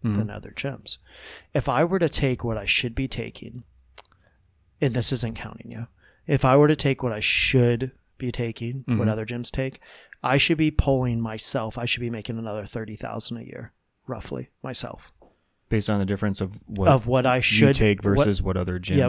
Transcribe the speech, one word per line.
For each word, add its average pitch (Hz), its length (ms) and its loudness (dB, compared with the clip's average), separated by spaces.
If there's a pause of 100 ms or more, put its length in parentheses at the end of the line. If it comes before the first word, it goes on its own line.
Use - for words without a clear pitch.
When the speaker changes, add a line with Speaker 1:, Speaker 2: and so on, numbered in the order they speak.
Speaker 1:
Mm-hmm. 107 140 0
Speaker 2:
than 104 100 -2
other 104 220 -12
gyms. - 480 -10 (560)
If 143 160 -2
I 131 140 2
were 175 140 0
to 170 120 2
take 131 340 -2
what 113 140 -4
I 101 80 -8
should 117 280 0
be 135 140 -2
taking, 117 560 -10 (1160)
and 135 120 2
this 120 200 0
isn't 113 240 -4
counting - 340 -14
you, 120 160 -10 (400)
if 147 180 2
I 131 120 6
were 147 120 8
to 156 80 4
take 139 260 -2
what 123 100 -2
I 107 80 -4
should 120 720 2 (260)
be 127 120 -6
taking, 120 500 -6
Speaker 1:
Mm-hmm. 120 180 0
Speaker 2:
what 104 100 4
other 110 160 0
gyms 120 260 -6
take, 131 300 -6 (420)
I 131 140 2
should 151 220 2
be 156 120 4
pulling 127 500 2
myself, 110 580 -4
I 117 80 -4
should 120 140 -2
be 120 100 -4
making 113 280 -8
another 107 260 -6
thirty 110 320 -10
thousand 113 420 -8
a 113 60 -14
year, - 280 -14 (340)
roughly, 123 440 -8 (120)
myself. - 500 -8 (580)
Speaker 1:
Based 107 180 0
on 107 100 2
the 98 80 2
difference 101 360 0
of 98 240 -8
what 98 220 2
Speaker 2:
Of 123 180 6
what 127 180 2
I 127 120 4
Speaker 1:
you 127 60 0
Speaker 2:
should 110 320 6
Speaker 1:
take 104 300 4
Speaker 2:
what 101 140 4
Speaker 1:
versus 104 240 4
what 95 160 0
other 92 200 -2
gyms 92 180 0
Speaker 2:
Yeah, 123 120 4